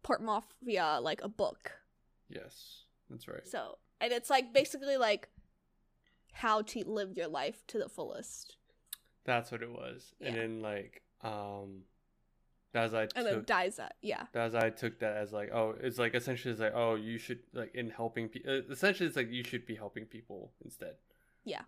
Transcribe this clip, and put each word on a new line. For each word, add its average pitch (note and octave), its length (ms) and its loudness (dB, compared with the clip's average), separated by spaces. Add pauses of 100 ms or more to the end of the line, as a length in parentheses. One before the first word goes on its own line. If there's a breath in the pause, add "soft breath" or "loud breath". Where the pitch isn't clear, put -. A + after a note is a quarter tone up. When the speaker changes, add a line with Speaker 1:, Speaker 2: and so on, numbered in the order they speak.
Speaker 1:
Port - 200 2
Mafia, G#3 800 2
like, D3 220 0
a G3 60 -4
book. - 440 -2 (560)
Speaker 2:
Yes, - 560 -14 (260)
that's - 180 -14
right. - 180 -10
Speaker 1:
So, C3 320 -6 (220)
and A#3+ 120 2
it's, A#3+ 180 0
like, B3+ 220 6
basically, C#4 440 4
like, G#3+ 320 4 (1040)
how G#3+ 300 4
to G#3+ 260 -6
live G3 280 -2
your E3 120 0
life C#3+ 400 -2
to A#3 100 -4
the - 100 -2
fullest. - 680 -10 (680)
Speaker 2:
That's A#2+ 280 2
what A2+ 100 -6
it A#2+ 80 -8
was. B2 500 -10
And A#2+ 140 -2
Speaker 1:
Yeah. A2+ 80 0
Speaker 2:
then, A2+ 180 -4
like, G#2 420 -6 (180)
um, G2+ 640 -6 (880)
Dazai A2+ 400 2
Speaker 1:
And A#3+ 120 0
then G3+ 80 4
Speaker 2:
took A3 120 -2
Speaker 1:
Daiza, F#3 440 2 (100)
yeah. - 320 -4
Speaker 2:
Dazai A2+ 420 4
took A2+ 260 -4
that G#2+ 180 2
as, G#2 120 -2
like, G#2 220 -2
oh, A2 260 2
it's, B2 200 -2
like, A#2 160 4
essentially B2 380 0
it's G#2+ 80 -4
like, G#2+ 140 4
oh, A#2 200 4
you A2 240 -2
should, A#2+ 220 -6 (120)
like, A#2 220 -6
in A#2+ 160 -2
helping A2+ 400 -4
pe-, - 180 -10
uh, C3+ 220 2
essentially F#3 360 4
it's C#3+ 100 -4
like, A#2 140 2
you B2 140 -4
should A#2+ 220 -6
be A2 100 -6
helping G#2+ 300 -8
people A2 480 -14 (100)
instead. - 320 -12 (480)
Speaker 1:
Yeah. E3+ 240 -6